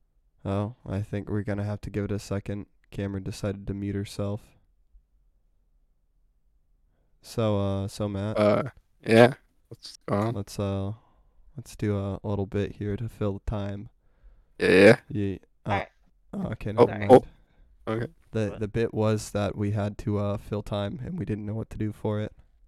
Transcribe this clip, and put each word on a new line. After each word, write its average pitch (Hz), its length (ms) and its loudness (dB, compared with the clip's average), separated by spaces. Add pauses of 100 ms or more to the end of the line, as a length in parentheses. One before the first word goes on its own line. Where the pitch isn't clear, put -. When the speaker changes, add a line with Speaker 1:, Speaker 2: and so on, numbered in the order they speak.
(460)
Speaker 1:
Oh, 101 300 -4 (100)
I 98 160 -4
think 104 280 -6
we're 104 140 -2
gonna 101 200 -4
have 104 180 -6
to - 80 -10
give 101 140 -4
it 101 80 -4
a 101 80 -4
second. 101 460 -8 (260)
Cameron 98 320 -6
decided 101 420 -6
to 101 80 -6
mute 101 220 -4
herself. 101 460 -6 (2750)
So, 107 360 -2
uh, 98 300 -2
so 104 220 -6
Matt. 101 280 -4
Speaker 2:
Uh, 104 260 4 (420)
yeah. 113 280 10 (360)
What's - 360 -20
going 101 220 0
on? 113 80 -2
Speaker 1:
Let's, 101 240 -10
uh, 98 320 -2 (640)
let's - 200 -16
do 104 220 0
a, 98 260 -4
a - 40 -6
little 101 180 -2
bit 101 300 -4
here 101 220 -4
to 113 120 -6
fill 104 240 -4
the - 160 -6
time. 101 400 -6 (720)
Speaker 2:
Yeah, 95 340 10 (120)
yeah. 98 220 -2
Speaker 1:
Yeah. 92 60 -8 (280)
Uh, - 40 -8
Speaker 3:
All 101 80 2
right. 98 100 -4 (460)
Speaker 1:
oh, 196 200 -6
okay, 110 240 -8
Speaker 2:
Oh, - 80 8
Speaker 1:
never - 60 -2
Speaker 3:
Sorry. 101 160 -8
Speaker 1:
mind. - 40 10 (760)
Speaker 2:
oh, 113 40 -4
okay. 117 160 -4 (240)
Speaker 1:
The, 110 180 -2
Speaker 3:
What? 101 100 -12
Speaker 1:
the 107 80 -6
bit 113 260 -2
was 107 380 0
that 101 240 -4
we 104 160 -2
had 104 280 -4
to, 104 180 -2
uh, 101 200 -2
fill 104 260 -8
time 101 420 -6
and 165 140 -8
we 101 60 -6
didn't 104 200 -6
know 104 80 -6
what 110 180 -8
to - 60 -12
do 107 140 -4
for 107 280 -4
it. 107 120 -6 (360)